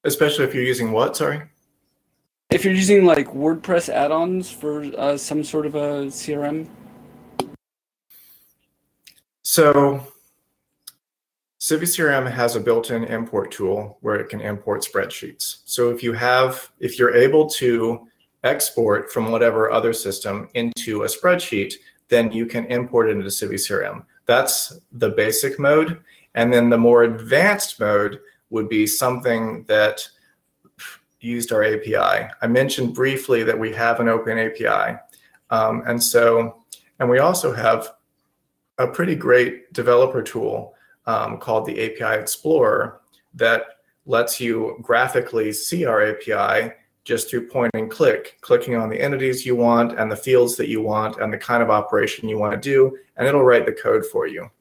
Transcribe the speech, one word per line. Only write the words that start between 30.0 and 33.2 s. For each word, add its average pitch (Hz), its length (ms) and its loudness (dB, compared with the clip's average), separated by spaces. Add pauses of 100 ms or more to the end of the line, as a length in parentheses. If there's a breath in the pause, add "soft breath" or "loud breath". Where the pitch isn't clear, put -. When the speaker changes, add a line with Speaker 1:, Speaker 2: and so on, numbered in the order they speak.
Speaker 1:
used 117 340 -6
our 107 80 4
A 110 160 2
P 107 180 -2
I. 98 340 0 (120)
I 120 40 -2
mentioned 131 480 0
briefly 127 500 0